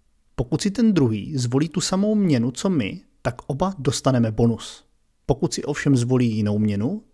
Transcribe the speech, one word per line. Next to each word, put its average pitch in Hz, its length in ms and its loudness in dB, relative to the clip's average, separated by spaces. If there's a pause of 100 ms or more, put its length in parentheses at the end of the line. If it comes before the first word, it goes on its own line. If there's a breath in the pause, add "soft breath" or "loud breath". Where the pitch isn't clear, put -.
(340)
Pokud 139 280 -2
si 202 80 0
ten 220 240 4
druhý 131 440 0
zvolí 127 300 0
tu - 120 -4
samou 202 340 0
měnu 147 360 2
co - 200 -4
my, 156 300 -2 (220)
tak 123 120 -4 (120)
oba 180 320 -4
dostaneme 127 540 0
bonus. 117 520 -2 (420)
Pokud 147 280 0
si - 100 -6
ovšem 143 320 0
zvolí 120 400 2
jinou 104 220 0
měnu, 107 440 -2 (120)